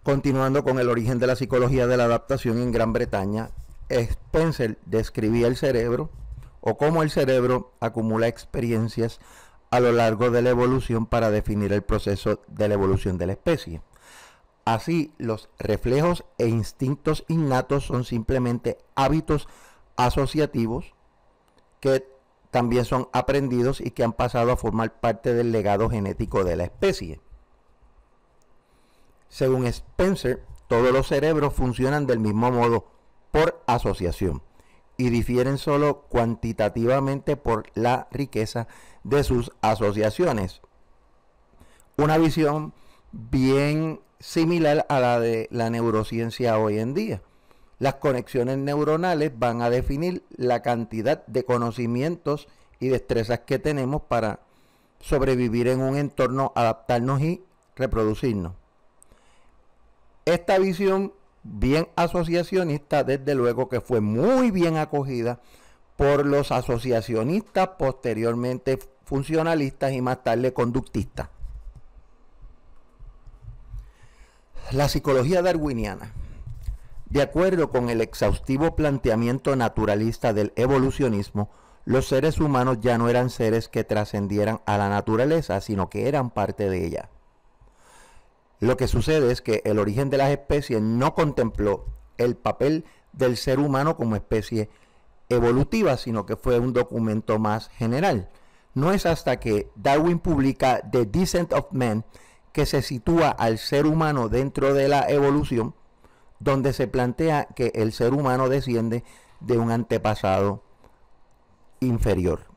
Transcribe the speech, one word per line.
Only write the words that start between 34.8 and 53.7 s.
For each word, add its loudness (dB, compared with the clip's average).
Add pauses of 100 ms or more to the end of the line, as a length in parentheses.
y 0
difieren 0
solo 0
cuantitativamente -2
por -4
la 0
riqueza -4 (360)
de 2
sus 0 (100)
asociaciones. 0 (1400)
Una 4
visión 2 (380)
bien 0 (180)
similar 2
a 2
la 2
de 0
la -2
neurociencia 0
hoy 0
en -4
día. -4 (560)
Las -2
conexiones -2
neuronales -2
van -2
a 2
definir -2
la -2
cantidad -2
de -4
conocimientos -4 (320)
y -2
destrezas -2
que -4
tenemos -4